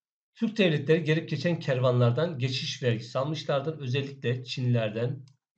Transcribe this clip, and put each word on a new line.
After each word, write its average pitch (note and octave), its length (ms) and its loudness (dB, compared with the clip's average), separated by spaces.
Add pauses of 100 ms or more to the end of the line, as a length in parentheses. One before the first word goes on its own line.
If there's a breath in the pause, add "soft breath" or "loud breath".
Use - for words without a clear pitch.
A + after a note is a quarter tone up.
(340)
Türk A3 240 -2
devletleri D#3+ 460 4
gelip D#3 240 0
geçen E3 320 -2
kervanlardan B2+ 800 2
geçiş B2+ 440 -4
vergisi A#2 360 -2
almışlardır. D3+ 600 -2
Özellikle B2 680 -4
Çinlilerden A#2+ 800 -2 (320)